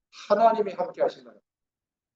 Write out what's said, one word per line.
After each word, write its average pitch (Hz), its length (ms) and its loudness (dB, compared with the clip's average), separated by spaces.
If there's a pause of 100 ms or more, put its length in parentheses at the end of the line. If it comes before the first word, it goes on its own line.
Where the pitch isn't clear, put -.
(280)
하나님이 208 440 2
함께 175 280 -8
하신다는 123 400 -6 (760)